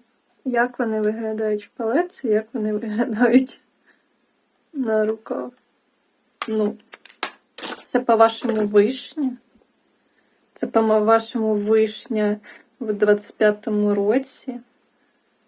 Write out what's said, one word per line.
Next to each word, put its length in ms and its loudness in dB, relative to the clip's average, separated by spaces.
як 340 0
вони 220 -2
виглядають 640 -2
в 40 -20
палетці, 600 -4
як 240 0
вони 200 -2
виглядають 880 2
на 340 0
руках. 440 -6
Ну, 280 -2
це 140 -2
по-вашому 680 2
вишня? 720 0
Це 120 -6
по-вашому 880 2
вишня 840 0
в 120 -4
двадцять 440 0
п'ятому 580 2
році? 680 -2